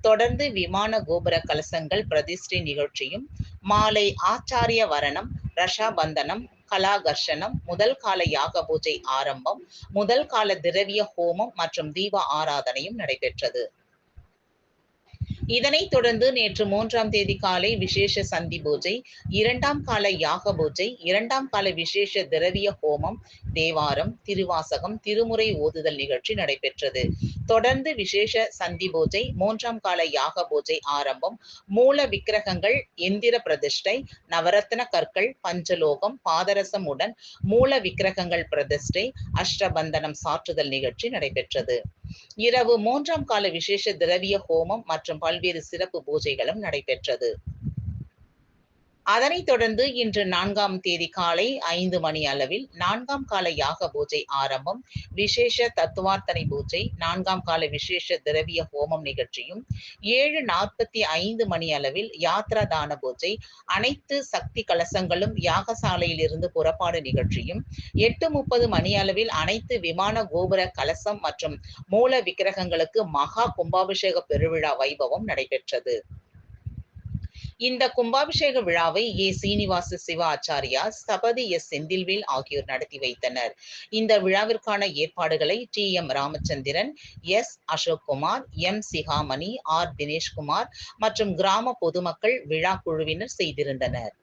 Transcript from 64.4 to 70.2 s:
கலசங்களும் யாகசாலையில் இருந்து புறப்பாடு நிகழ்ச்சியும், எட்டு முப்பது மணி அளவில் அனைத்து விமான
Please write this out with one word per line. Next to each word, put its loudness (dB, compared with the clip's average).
கலசங்களும் 0
யாகசாலையில் 0
இருந்து 0
புறப்பாடு 0
நிகழ்ச்சியும், -2
எட்டு 2
முப்பது 2
மணி 2
அளவில் 2
அனைத்து -2
விமான 0